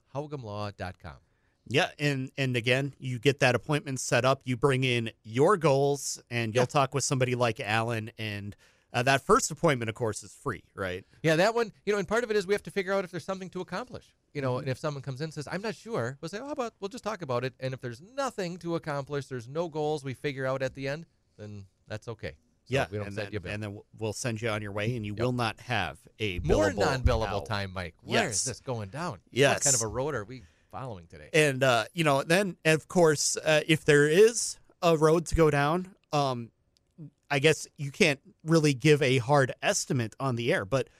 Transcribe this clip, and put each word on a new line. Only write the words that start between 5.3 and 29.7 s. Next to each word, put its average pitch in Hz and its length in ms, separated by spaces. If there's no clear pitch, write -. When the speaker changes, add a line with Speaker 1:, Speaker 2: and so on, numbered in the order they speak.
Speaker 2:
goals, 143 640
and 117 240
you'll 123 80
Speaker 1:
Yeah. - 20
Speaker 2:
talk 135 300
with 127 80
somebody 127 320
like 120 240
Alan. 113 580
And, 104 380
uh, 120 120
that 135 180
first 233 300
appointment, 135 360
of 110 60
course, 107 300
is 101 100
free, 107 300
right? 92 320
Speaker 1:
Yeah, 156 140
that 202 180
one, 226 180
you 202 80
know, 202 60
and 185 80
part 233 160
of 226 80
it 208 60
is 185 100
we 202 80
have 202 80
to 175 80
figure 190 200
out 196 120
if 180 80
there's 180 120
something 185 280
to 185 100
accomplish. 196 540
You 143 80
know, 127 120
Speaker 2:
Mm-hmm. 127 80
Speaker 1:
and 131 80
if 127 100
someone 139 240
comes 131 180
in 160 40
and 160 80
says, 147 180
"I'm 190 100
not 220 140
sure," 143 460
we'll 165 80
say, 202 100
"Oh, 269 80
how 294 60
about 240 260
we'll 196 100
just 226 140
talk 208 180
about 123 220
it." 127 160
And 131 160
if 123 60
there's 120 200
nothing 214 580
to 170 160
accomplish, 143 520
there's 120 200
no 160 220
goals 151 340
we 135 120
figure 135 320
out 131 160
at 131 100
the 135 140
end, 156 180
then 104 300
that's 107 200
okay. 107 240
So 117 100
Speaker 2:
Yeah, 135 160
Speaker 1:
we 104 60
don't 104 100
Speaker 2:
and 101 80
Speaker 1:
send 104 120
Speaker 2:
then, 101 60
Speaker 1:
you 104 40
a 92 40
bill. 90 120
Speaker 2:
and 107 100
then 101 120
we'll, 104 100
we'll 107 140
send 113 280
you 117 80
on 107 140
your 101 80
way, 107 240
and 107 100
you 104 80
Speaker 1:
Yep. 98 100
Speaker 2:
will 127 100
not 117 280
have 92 380
a 92 200
Speaker 1:
More 240 320
Speaker 2:
billable 220 80
Speaker 1:
non-billable 120 480
Speaker 2:
hour. 98 180
Speaker 1:
time, 98 280
Mike. 90 280
Where 220 240
is 147 40
Speaker 2:
Yes. 107 140
Speaker 1:
this 123 160
going 113 300
down? 135 300
Speaker 2:
Yes. 131 280
Speaker 1:
What - 80
kind 135 100